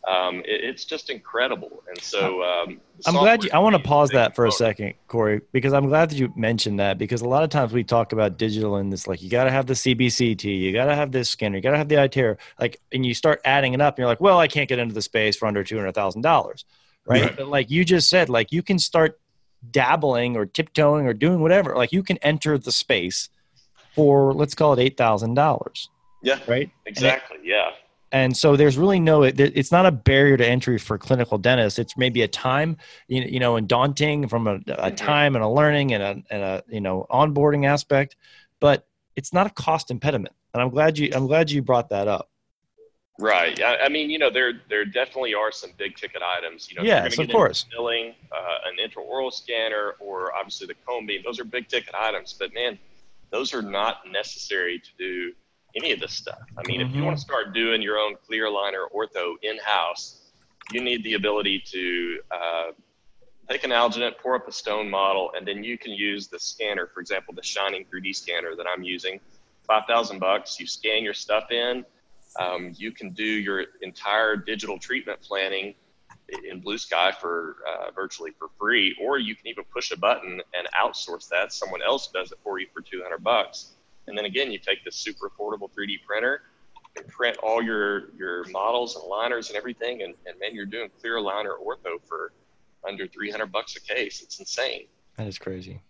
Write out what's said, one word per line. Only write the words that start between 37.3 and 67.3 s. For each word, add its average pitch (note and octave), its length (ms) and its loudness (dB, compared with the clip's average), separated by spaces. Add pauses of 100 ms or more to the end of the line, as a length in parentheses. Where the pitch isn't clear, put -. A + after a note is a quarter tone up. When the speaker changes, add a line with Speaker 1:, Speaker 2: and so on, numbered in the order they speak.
Speaker 2:
aspect, C#3+ 480 2 (460)
but C#3+ 260 4 (300)
it's - 160 -8
not F#3+ 160 4
a - 20 -6
cost - 400 -2
impediment. B2+ 420 -2 (200)
And A#2+ 100 0
I'm B2+ 80 2
glad D3+ 260 4
you, D3 160 0
I'm C3 140 0
glad D#3 240 4
you D3 100 0
brought A#2+ 280 2
that G2+ 180 -2
up. G2+ 240 -2 (880)
Speaker 1:
Right. F2+ 420 2
I, A#2 180 2
I C#3 100 2
mean, D3+ 220 -2
you D#3 100 -4
know, C3+ 100 4
there, B2+ 220 0 (180)
there G#2 140 0
definitely B2 500 -4
are G#2+ 160 0
some F#2 260 -14
big G2 200 -10
ticket F2+ 260 -12
items. F2 480 -6
You E2+ 60 -14
know, E2+ 60 -6
if - 40 -2
you're G#3 80 2
Speaker 2:
Yes, C#3 80 2
Speaker 1:
gonna F2 40 -2
Speaker 2:
of - 100 -4
Speaker 1:
get D#3+ 60 -2
into C#3+ 120 -4
Speaker 2:
course. - 380 2
Speaker 1:
filling, A#2 420 -4 (160)
uh, F2+ 380 -6
an F2+ 80 -10 (120)
intraoral B2+ 440 -6
scanner, A2 640 -4
or F#2+ 380 -6
obviously G2 320 -10
the F2+ 60 -12 (120)
cone A#2+ 200 -6
beam, G2+ 180 -6
those A#2 160 -8
are B2 40 -10
big A2+ 240 -8
ticket E3 280 -6
items. G#2+ 420 -4
But F#2+ 160 -8
man, A#2 240 -4 (520)
those B2 240 -4
are A#2+ 80 -6
not G2+ 480 -4
necessary F#2 680 -6
to - 80 -20 (100)
do F2+ 340 -8 (440)
any E3 140 -6
of A2+ 80 -2
this - 140 -10
stuff. - 260 -12 (180)
I E2+ 120 -12
mean, F#2 120 -4
if B2+ 80 -4
you C3 100 -8
Speaker 2:
Mm-hmm. D3 60 -2
Speaker 1:
wanna D3+ 140 -2
start A#2 340 -6
doing A2+ 300 0
your G#2 160 -2
own G#2 160 -2 (120)
clear A2 200 -4
aligner G2 480 -4
ortho F#2+ 480 -6
in-house, G2+ 800 -4 (520)
you A#2+ 80 -4
need B2 240 -4
the A2 100 -4
ability G2+ 520 -2
to, F2 540 -6 (120)
uh, E2+ 340 -6 (840)
take C3+ 160 -6
an C3+ 60 -4
alginate, A#2+ 480 0
pour B2+ 180 -4
up - 120 -8
a - 40 -16
stone G#2+ 380 -6
model, G2 460 0
and F#2 100 -10
then G2+ 160 -8
you A#2 160 -10
can A2+ 140 -16
use G2+ 360 -6
the F2 100 -16
scanner, G2+ 540 -8
for F#2 80 -16
example, F2+ 340 -10